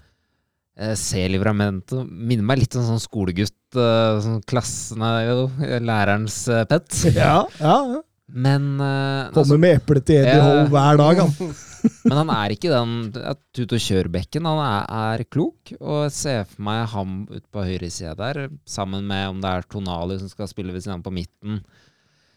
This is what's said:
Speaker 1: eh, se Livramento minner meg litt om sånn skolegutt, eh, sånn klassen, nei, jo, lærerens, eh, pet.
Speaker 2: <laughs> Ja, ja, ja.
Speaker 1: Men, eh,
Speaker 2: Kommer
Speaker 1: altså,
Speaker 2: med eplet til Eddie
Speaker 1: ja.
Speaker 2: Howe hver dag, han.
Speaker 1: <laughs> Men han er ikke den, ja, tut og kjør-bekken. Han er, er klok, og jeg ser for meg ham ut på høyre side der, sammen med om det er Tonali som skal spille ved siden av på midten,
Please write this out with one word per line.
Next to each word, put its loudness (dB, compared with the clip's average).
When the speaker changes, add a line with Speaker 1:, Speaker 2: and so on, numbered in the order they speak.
Speaker 1:
eh, -6
se -4
Livramento -2
minner -2
meg 2
litt 0
om 0
sånn 0
skolegutt, -2
eh, 2
sånn -4
klassen, -6
nei, -2
jo, 0
lærerens, 0
eh, 2
pet. -2
Speaker 2:
<laughs> 4
Ja, 4
ja, 4
ja. -4
Speaker 1:
Men, 0
eh, -2
Speaker 2:
Kommer 4
Speaker 1:
altså, 6
Speaker 2:
med 6
eplet 2
til 6
Eddie 6
Speaker 1:
ja. 8
Speaker 2:
Howe 6
hver 6
dag, 6
han. 0
Speaker 1:
<laughs> -2
Men 4
han 0
er 0
ikke -2
den, 2
ja, -8
tut -4
og 2
kjør-bekken. -2
Han 0
er, -2
er -6
klok, -4
og -4
jeg -4
ser -4
for -14
meg -4
ham -6
ut -16
på -8
høyre -6
side -10
der, -8
sammen -8
med -4
om -10
det -4
er -4
Tonali -8
som -12
skal -12
spille -10
ved -10
siden -10
av -16
på -10
midten, -10